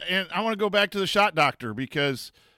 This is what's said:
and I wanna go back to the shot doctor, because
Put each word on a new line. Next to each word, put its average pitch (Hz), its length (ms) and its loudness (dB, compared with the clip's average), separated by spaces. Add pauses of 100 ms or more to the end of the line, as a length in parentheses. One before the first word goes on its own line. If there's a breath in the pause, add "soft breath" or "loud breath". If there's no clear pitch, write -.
and 185 240 0
I 175 100 -2
wanna 226 140 0
go 208 140 0
back 202 200 2
to 208 80 -4
the 190 80 0
shot 202 280 2
doctor, 135 380 0
because 135 600 -2 (260 soft breath)